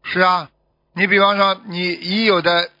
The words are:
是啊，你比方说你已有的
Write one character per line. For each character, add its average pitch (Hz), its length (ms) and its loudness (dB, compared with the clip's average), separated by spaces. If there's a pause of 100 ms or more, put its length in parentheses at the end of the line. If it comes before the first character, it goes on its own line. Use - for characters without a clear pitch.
是 - 160 -8
啊， 180 300 0 (460)
你 190 120 -2
比 196 140 2
方 202 160 4
说 196 300 0
你 180 260 -4
已 190 320 -4
有 185 180 2
的 175 280 0 (100)